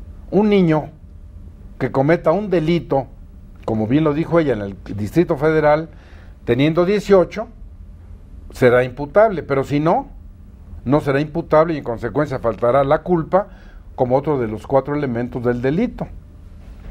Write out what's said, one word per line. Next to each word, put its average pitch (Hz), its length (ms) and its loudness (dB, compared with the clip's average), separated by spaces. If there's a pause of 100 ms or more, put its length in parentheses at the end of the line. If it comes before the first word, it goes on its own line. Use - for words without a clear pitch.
(300)
Un 208 200 4
niño 160 400 4 (880)
que 127 120 -2
cometa 160 400 2
un 196 200 0
delito, 156 580 0 (560)
como 110 240 -2
bien 151 160 2
lo 151 80 2
dijo 160 260 0
ella, 143 140 2
en 104 80 -4
el 101 160 -8 (180)
Distrito 160 420 0
Federal, 156 520 2 (560)
teniendo 156 400 2
dieciocho, 196 640 2 (1040)
será 127 320 4
imputable, 147 580 2
pero 135 220 -2
si 147 160 -2
no, 202 280 0 (760)
no 143 160 2
será 143 200 0
imputable 156 540 2
y 143 40 -6
en - 60 -12
consecuencia 120 540 -4
faltará 120 460 2
la 147 180 2
culpa 180 460 0 (480)
como 127 180 0
otro 139 240 0
de 117 80 -2
los 107 200 -8
cuatro 139 280 0
elementos 123 480 -4
del 120 200 0
delito. 170 440 -2 (840)